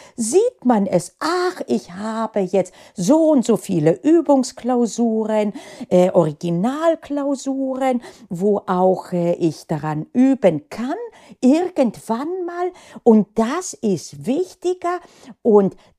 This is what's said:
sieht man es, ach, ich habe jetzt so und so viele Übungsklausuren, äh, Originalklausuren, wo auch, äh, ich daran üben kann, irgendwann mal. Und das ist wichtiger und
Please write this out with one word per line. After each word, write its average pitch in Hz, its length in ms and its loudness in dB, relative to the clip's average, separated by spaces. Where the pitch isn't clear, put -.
sieht 320 480 0
man 220 220 2
es, - 340 -2
ach, 359 460 -2
ich 226 260 -4
habe 220 480 -6
jetzt 185 320 -2
so 294 340 4
und 277 160 4
so 220 140 2
viele 196 340 2
Übungsklausuren, 233 1600 0
äh, 180 200 4
Originalklausuren, 262 1900 -2
wo 196 360 0
auch, 185 460 0
äh, 175 220 0
ich 165 320 -4
daran 156 480 -6
üben 247 560 2
kann, 254 260 -8
irgendwann 302 1080 -2
mal. 349 260 -6
Und 220 300 6
das 262 400 -4
ist 151 520 -6
wichtiger 349 720 -4
und 202 340 4